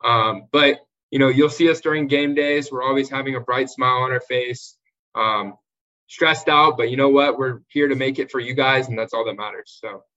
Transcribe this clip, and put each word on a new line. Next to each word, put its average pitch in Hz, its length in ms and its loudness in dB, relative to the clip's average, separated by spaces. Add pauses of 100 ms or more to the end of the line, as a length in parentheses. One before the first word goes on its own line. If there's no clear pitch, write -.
Um, 110 480 0
but, 143 260 4 (320)
you 139 80 -2
know, 135 100 6
you'll 143 220 4
see 165 180 2
us 160 120 2
during 151 260 -2
game 143 300 0
days. 143 340 -2
We're 127 140 -8
always 135 260 0
having 135 240 -6
a 123 60 -6
bright 127 280 -2
smile 127 360 0
on 131 80 -2
our 123 80 -2
face, 123 560 -6 (400)
um, 107 420 -2 (480)
stressed 160 420 0
out, 151 280 4
but 117 120 0
you 127 80 -4
know 139 120 4
what? 139 280 4
We're 127 300 -6
here 147 220 0
to 135 80 0
make 135 240 -4
it - 100 -6
for 135 80 -6
you 123 160 -8
guys, 131 320 2
and 117 100 -6
that's 113 160 -6
all 113 120 -2
that 107 100 -6
matters. 104 480 -14
So, 101 220 -14 (120)